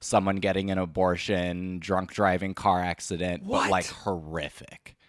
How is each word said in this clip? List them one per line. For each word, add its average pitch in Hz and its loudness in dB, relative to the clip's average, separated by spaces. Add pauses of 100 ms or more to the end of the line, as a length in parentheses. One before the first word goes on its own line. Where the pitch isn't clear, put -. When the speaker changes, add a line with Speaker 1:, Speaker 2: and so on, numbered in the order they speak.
Speaker 1:
someone 98 2
getting 95 0
an 92 0
abortion, 90 0
drunk 92 -2
driving 95 2
car 92 4
accident, 87 -4
Speaker 2:
What? - 0
Speaker 1:
but, 101 2
like, 92 2
horrific. - -8 (120)